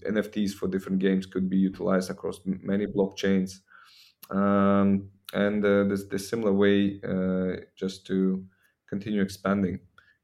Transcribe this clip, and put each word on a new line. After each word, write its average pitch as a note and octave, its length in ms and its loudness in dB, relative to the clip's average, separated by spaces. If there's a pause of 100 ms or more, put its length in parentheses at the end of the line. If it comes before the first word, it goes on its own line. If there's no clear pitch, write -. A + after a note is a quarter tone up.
N G#2+ 120 -2
F G2+ 140 -2
Ts G2+ 240 -4
for F#2+ 120 -6
different F#2+ 300 -2
games F#2+ 300 2
could F#2 200 -4
be F#2+ 100 0
utilized F#2+ 520 0
across F#2 380 -8
m-, F#2+ 160 -4
many G2+ 240 -2
blockchains. G2 720 0 (720)
Um, G2 800 4 (220)
and, G#2 320 0
uh, G2+ 200 4
this, G2 220 -2
this G2 220 -6
similar A2 260 0
way, G2+ 540 4
uh, F#2 540 -2 (140)
just - 320 -8
to F#2+ 360 0 (460)
continue G#2 320 -4
expanding, F#2+ 580 -2 (440)